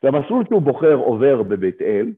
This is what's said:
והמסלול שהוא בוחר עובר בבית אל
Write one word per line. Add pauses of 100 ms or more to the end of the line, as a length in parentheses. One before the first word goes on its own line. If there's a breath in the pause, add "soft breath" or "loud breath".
והמסלול
שהוא
בוחר
עובר
בבית
אל